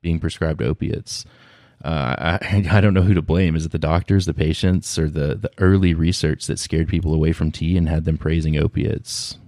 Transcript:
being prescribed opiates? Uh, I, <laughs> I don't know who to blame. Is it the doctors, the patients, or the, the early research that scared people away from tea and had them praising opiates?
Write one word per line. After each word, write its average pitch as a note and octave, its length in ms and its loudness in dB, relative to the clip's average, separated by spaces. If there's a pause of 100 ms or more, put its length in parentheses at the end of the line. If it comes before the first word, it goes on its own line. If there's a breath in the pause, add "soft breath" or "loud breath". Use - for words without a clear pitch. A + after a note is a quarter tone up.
being E2+ 180 0
prescribed D#2 440 -2
opiates? - 640 -4 (580 loud breath)
Uh, D2+ 580 -2
I, G2+ 240 0
<laughs> D2+ 40 -2
I G2+ 100 6
don't G2+ 140 4
know F#2 80 4
who F#2+ 120 4
to F2 80 2
blame. F2 320 2
Is D#2+ 120 -2
it D#2 40 -6
the - 80 -4
doctors, F2 480 2
the E2 80 -2
patients, E2+ 640 0
or D#2+ 100 0
the, D2 280 -2
the - 220 -6
early F#2 360 4
research - 520 0
that - 120 -4
scared D#2+ 300 -2
people D#2+ 260 0
away D#2+ 180 2
from D#2+ 200 0
tea E2+ 240 -2
and E2+ 100 2
had E2 200 0
them D#2 120 0
praising D#2 400 0
opiates? - 880 -4